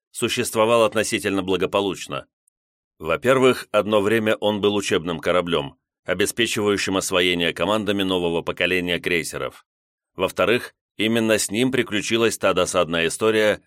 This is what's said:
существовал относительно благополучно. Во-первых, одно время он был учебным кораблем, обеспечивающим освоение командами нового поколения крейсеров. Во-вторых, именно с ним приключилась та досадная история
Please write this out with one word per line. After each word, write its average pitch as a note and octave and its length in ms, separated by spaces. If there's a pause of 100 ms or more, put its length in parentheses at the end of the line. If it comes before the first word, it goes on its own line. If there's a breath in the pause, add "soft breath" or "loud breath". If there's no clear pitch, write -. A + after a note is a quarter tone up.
(120)
существовал A#2 720
относительно G#2 580
благополучно. F#2 880 (720)
Во-первых, B2 720
одно G#2 300
время G#2+ 340
он G#2 240
был G2+ 160
учебным F2 440
кораблем, E2+ 580 (280)
обеспечивающим G2+ 920
освоение F2+ 560
командами G2+ 500
нового F2 380
поколения F2 580
крейсеров. D#2 680 (500)
Во-вторых, F#2+ 580 (240)
именно A2 400
с - 140
ним B2 200
приключилась A2+ 680
та F#2+ 160
досадная E2+ 540
история G#2+ 600